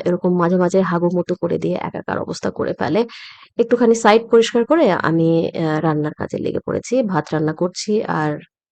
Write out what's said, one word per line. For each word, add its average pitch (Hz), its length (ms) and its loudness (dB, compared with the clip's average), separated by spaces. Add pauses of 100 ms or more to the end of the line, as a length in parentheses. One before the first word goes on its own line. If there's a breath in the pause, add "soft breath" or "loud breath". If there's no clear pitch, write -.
এরকম 180 320 0
মাঝে, 175 200 2
মাঝে 180 240 2
হাগুমুতু 175 540 0
করে 170 240 -2
দিয়ে 170 180 -2
একাকার - 420 -6
অবস্থা - 320 -6
করে - 280 -4
ফেলে। 202 280 0 (520 loud breath)
একটুখানি 233 360 4
সাইড 226 360 4
পরিষ্কার 226 340 4
করে 294 280 4
আমি, 165 580 2
আ, 156 300 -2
রান্নার 151 340 -2
কাজে - 240 -8
লেগে - 280 -4
পড়েছি। 247 360 -2
ভাত 185 300 -2
রান্না 156 200 0
করছি 180 500 -4
আর 151 360 -4 (340)